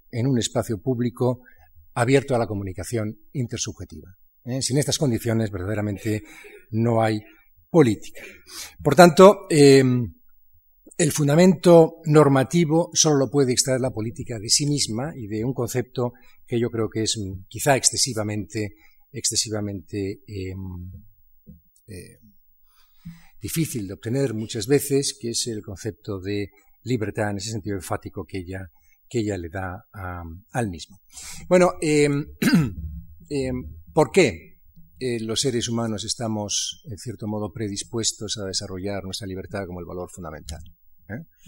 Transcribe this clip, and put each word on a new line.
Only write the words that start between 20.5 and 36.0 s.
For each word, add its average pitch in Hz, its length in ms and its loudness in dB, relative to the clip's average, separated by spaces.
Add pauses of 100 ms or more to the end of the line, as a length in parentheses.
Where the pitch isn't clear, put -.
eh, - 320 -18 (1200)
difícil 110 460 -6
de 95 80 -10
obtener 120 400 -4
muchas 110 320 -6
veces, 139 540 0
que 117 100 -8
es - 160 -4
el 107 160 -6
concepto 101 560 -10
de 101 320 -6 (320)
libertad 107 480 -2
en 101 60 -6
ese 107 160 -10
sentido 104 240 -6
enfático 98 480 -8
que - 140 -10
ella, 92 300 -10 (400)
que 120 120 -4
ella 104 180 -4
le 85 120 -10
da 92 420 -10
a, 90 320 -12 (260)
al 120 180 -4
mismo. - 300 -14 (500)
Bueno, 180 320 4
eh, 151 300 4
<clears throat> 143 1200 -2
eh, 131 220 -2 (420)
¿por 151 160 4
qué, 113 480 0 (400)
eh, 120 220 -4
los 110 220 -4
seres 120 260 -2
humanos 117 340 -4